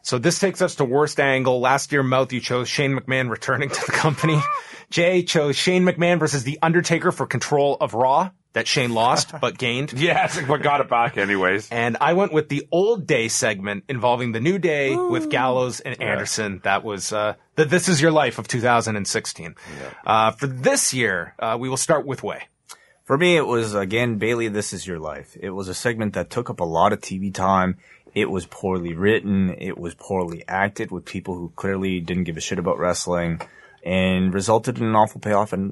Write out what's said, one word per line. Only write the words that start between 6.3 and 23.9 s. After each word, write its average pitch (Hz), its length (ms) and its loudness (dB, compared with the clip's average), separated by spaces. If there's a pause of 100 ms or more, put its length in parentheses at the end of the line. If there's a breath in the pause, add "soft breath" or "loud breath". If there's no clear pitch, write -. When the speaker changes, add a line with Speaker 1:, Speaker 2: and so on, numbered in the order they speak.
Speaker 1:
The 139 200 -6
Undertaker 165 500 2
for 131 140 -4
control 139 540 0
of 120 140 -2
Raw 139 360 2 (240)
that 113 120 0
Shane 123 260 0
lost 123 440 2
Speaker 2:
<laughs> 143 40 -8
Speaker 1:
but 107 160 -2
gained. 127 360 -4
Speaker 2:
Yes, 160 560 0
but 143 140 2
got 143 180 2
it - 80 0
back 120 280 2
anyways. 98 540 2
Speaker 1:
And 117 300 0
I 156 140 2
went 190 180 0
with 156 160 0
the 143 240 -4
Old 196 340 2
Day 113 220 0
segment 104 600 -2
involving 123 440 0
The 110 80 -2
New 180 180 2
Day 151 380 0
with 349 300 0
Speaker 3:
Ooh. - 20 -6
Speaker 1:
Gallows 127 520 0
and 127 200 -8
Speaker 2:
Yeah. 123 120 -4
Speaker 1:
Anderson. 101 520 -4
That 98 180 2
was, 101 300 -6
uh, 107 220 -2 (200 soft breath)
the 151 120 4
This 170 220 2
Is 160 140 4
Your 165 80 6
Life 143 280 2
of 110 100 -10
two 123 120 0
thousand 110 360 2
and 95 100 -4
sixteen. - 480 -6 (240 loud breath)
Speaker 2:
Yeah. 67 120 -12 (140 loud breath)
Speaker 1:
Uh, 110 280 4
for 139 160 -6
this 156 440 0
year, 98 460 -2
uh, 113 220 -2
we 131 80 -4
will 131 80 -2
start 143 300 2
with 131 180 -8
Wei. - 240 -8 (560 loud breath)
Speaker 4:
For 139 140 2
me, 175 180 6
it 143 100 4
was, 113 280 0
again, 110 440 0